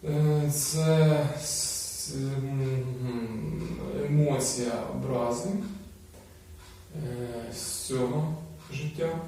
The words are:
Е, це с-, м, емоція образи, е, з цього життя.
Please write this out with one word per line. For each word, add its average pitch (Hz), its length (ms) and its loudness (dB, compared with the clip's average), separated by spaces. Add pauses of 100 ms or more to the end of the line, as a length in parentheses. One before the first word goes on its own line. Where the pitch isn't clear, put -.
Е, 151 480 4
це 156 680 6 (220)
с-, - 760 -4
м, 131 1500 -2 (440)
емоція 135 680 4 (220)
образи, 123 540 0 (1500)
е, 120 600 -6
з - 60 -10
цього 147 760 -2 (380)
життя. 160 540 -2